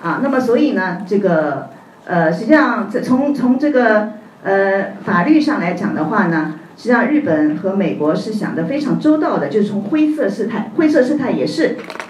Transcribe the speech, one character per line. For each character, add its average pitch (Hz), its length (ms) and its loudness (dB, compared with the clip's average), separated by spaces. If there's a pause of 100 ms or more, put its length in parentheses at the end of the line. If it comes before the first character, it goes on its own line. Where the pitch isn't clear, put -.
啊， 170 200 -4
那 277 80 0
么 262 100 0
所 233 160 2
以 294 160 2
呢， 185 340 -2
这 202 120 0
个， 156 500 0 (380)
呃， 165 260 2
实 - 140 -4
际 311 60 4
上 240 380 2
这 - 120 -4
从， 277 320 0
从 247 240 2
这 294 120 0
个， 220 420 2 (300)
呃， 196 500 0 (120)
法 185 200 2
律 311 140 4
上 - 220 0
来 180 140 -2
讲 - 200 -4
的 156 120 -2
话 196 220 0
呢， 160 260 -2 (260)
实 - 40 -16
际 233 100 0
上， 226 140 2
日 294 120 2
本 151 380 0
和 190 180 -4
美 170 200 0
国 151 180 0
是 220 180 -4
想 170 240 -4
得 165 80 -2
非 285 160 -4
常 170 180 -2
周 302 200 4
到 - 180 0
的， - 140 -2
就 208 100 2
是 - 80 2
从 202 140 -4
灰 302 320 0
色 254 120 0
事 202 200 -4
态， - 300 -6
灰 320 120 4
色 262 140 4
事 254 120 0
态 254 160 -2
也 151 160 0
是 - 300 0 (340)